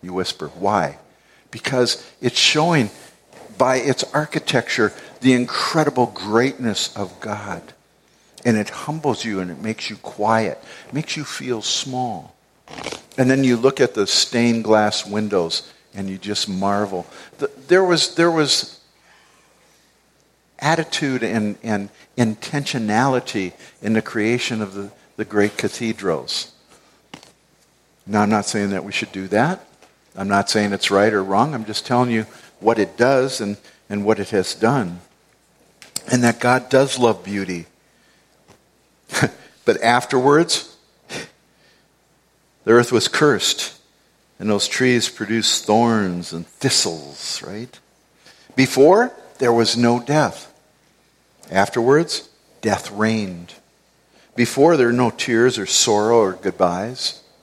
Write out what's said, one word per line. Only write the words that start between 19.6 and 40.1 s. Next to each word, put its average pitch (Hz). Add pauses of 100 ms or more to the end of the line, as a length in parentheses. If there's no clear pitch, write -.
attitude 147
and, 107
and 104 (260)
intentionality 117 (280)
in 107
the 110
creation 113
of 95
the, 101 (260)
the 110
great 104
cathedrals. 98 (1500)
Now, 104
I'm 104
not 104
saying 101
that 92
we 101
should -
do 95
that. 123 (520)
I'm 98
not 98
saying 104
it's -
right 101
or 101
wrong. 104
I'm 113
just 107
telling 123
you 113 (340)
what 110
it 95
does 131
and, 101 (320)
and 104
what 104
it 98
has 95
done. 101 (1120)
And 123
that 117
God 123
does 135
love 113
beauty. 92 (1400)
<laughs> - (360)
But 113
afterwards, 131 (1900)